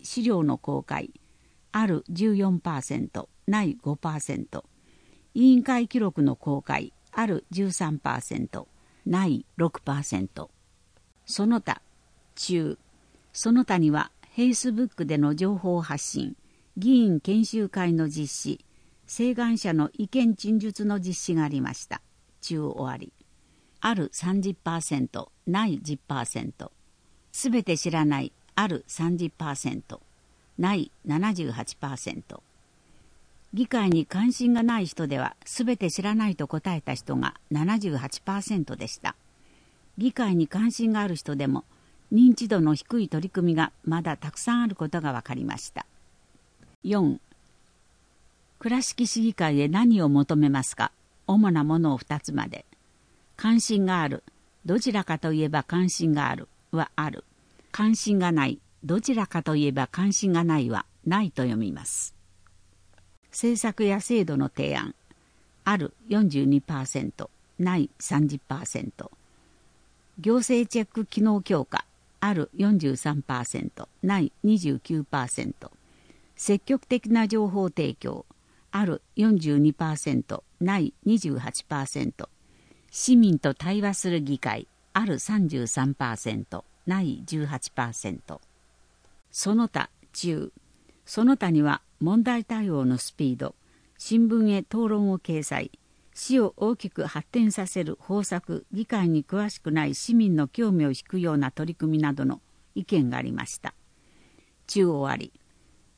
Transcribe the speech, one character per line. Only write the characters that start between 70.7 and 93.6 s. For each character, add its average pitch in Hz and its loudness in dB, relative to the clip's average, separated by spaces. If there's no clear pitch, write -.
チ 233 0
ェ 220 0
ッ - -10
ク 220 -6
機 - -2
能 208 4
強 160 0
化。 - -6
あ 202 0
る 165 -2
四 202 4
十 139 0
三 147 -2
パ 127 -6
ー 120 -6
セ - -6
ン - -6
ト、 - -16
な 196 2
い 139 2
二 214 6
十 147 -2
九 156 -4
パ 139 -4
ー 120 -6
セ - -6
ン 98 -6
ト。 - -18
積 - 0
極 269 0
的 240 -2
な 226 4
情 214 0
報 185 0
提 143 -2
供。 - -10
あ 202 0
る 170 -2
四 214 6
十 151 2
二 147 8
パ 160 -4
ー 151 -2
セ 147 -2
ン 120 0
ト、 - -8
な 190 2
い 147 -2
二 214 4
十 143 -2
八 120 -8
パ 143 -6
ー 135 -4
セ 135 -4
ン 120 -2
ト。 - -14
市 - 4
民 208 8
と 139 0
対 190 -2
話 202 0
す 185 -4
る 170 0
議 139 -4
会。 110 -4
あ 214 0
る 160 -2
三 208 0
十 131 -2
三 131 0
パ 123 -4
ー - -6
セ 110 -6
ン 104 -6
ト、 - -12
な 190 0
い 165 -4
十 151 -4
八 143 -8
パ 131 -6
ー 120 -6
セ - -8
ン 85 -6
ト。 - -16
そ - -2
の 226 2
他、 - -4
中。 156 -4
そ - 0
の 262 6
他 180 0
に 151 6
は 147 2
問 202 2
題 240 -2
対 214 -4
応 139 0
の 127 2
ス - -8
ピ 135 -2
ー 123 -4
ド、 - -8